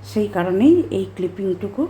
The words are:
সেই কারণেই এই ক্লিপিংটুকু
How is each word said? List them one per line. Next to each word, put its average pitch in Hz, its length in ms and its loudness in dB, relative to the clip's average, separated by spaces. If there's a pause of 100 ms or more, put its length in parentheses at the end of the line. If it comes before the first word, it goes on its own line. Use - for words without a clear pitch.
(100)
সেই 214 180 0
কারণেই 196 460 4 (160)
এই 190 220 -2
ক্লিপিংটুকু 190 760 -4